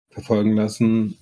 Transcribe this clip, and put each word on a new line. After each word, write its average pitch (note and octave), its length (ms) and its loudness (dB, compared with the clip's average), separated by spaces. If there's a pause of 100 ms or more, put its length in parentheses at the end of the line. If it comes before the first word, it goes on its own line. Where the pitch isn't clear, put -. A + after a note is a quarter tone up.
verfolgen G#2+ 460 0
lassen, G#2+ 680 0